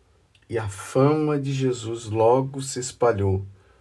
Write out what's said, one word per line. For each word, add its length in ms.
E 80
a 100
fama 680
de 140
Jesus 540
logo 540
se 200
espalhou 680